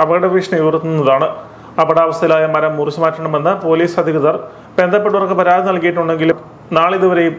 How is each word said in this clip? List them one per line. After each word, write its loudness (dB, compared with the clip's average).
അപകട 0
ഭീഷണി -2
ഉയർത്തുന്നതാണ്. 0
അപകടാവസ്ഥയിലായ 2
മരം 0
മുറിച്ചു -4
മാറ്റണമെന്ന് -2
പോലീസ് 0
അധികൃതർ 0
ബന്ധപ്പെട്ടവർക്ക് 0
പരാതി 2
നൽകിയിട്ടുണ്ടെങ്കിലും 0
നാളിതുവരെയും 2